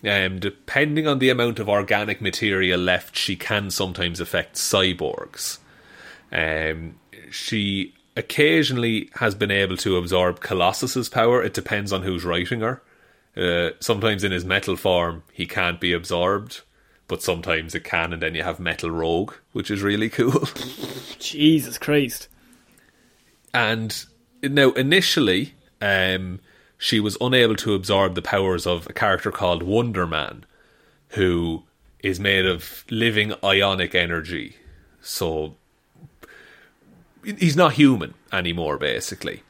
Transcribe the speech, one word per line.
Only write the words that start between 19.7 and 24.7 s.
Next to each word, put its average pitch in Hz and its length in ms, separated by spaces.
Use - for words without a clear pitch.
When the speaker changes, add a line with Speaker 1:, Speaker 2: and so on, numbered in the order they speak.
Speaker 1:
is 101 120
really 104 260
<laughs> - 20
cool. 127 380
Speaker 2:
Jesus 147 600
Christ. 147 500
Speaker 1:
And 113 520
now, 139 300